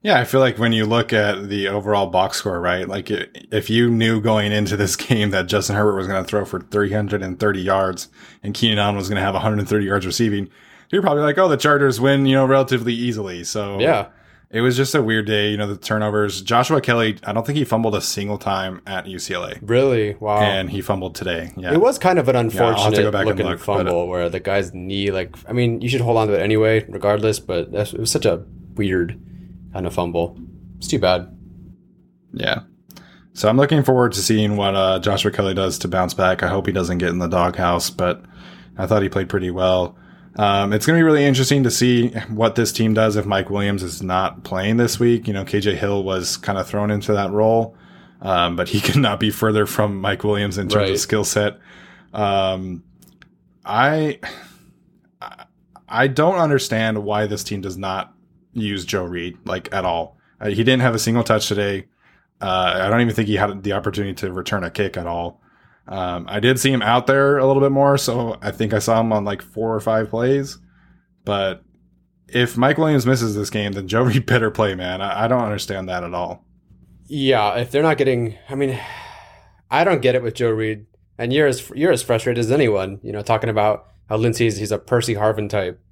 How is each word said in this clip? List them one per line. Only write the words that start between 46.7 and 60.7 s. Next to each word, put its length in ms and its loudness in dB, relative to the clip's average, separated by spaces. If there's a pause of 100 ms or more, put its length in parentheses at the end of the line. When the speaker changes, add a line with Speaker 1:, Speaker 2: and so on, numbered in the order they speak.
Speaker 1:
into 220 -2
that 180 0
role, 440 2 (460)
um, 340 0
but 140 -2
he 120 -2
<laughs> 0 -
could 160 0
not 220 2
be 100 0
further 360 2
from 340 -2
Mike 240 -2
Williams 340 0
in 120 -4
terms 60 -2
Speaker 2:
Right. 160 2
Speaker 1:
of 80 0
skill 260 0
set. 320 0 (560)
Um, 680 -2 (840)
I, 540 0 (1700)
I 200 2
don't 300 2
understand 680 0
why 240 0
this 160 -6
team 180 -6
does 160 -8
not 360 -6 (400)
use 320 -6
Joe 180 -2
Reed, 420 -8
like, 280 -6
at 120 -2
all. 320 -4 (220)
Uh, 80 -6
he 160 0
didn't 180 4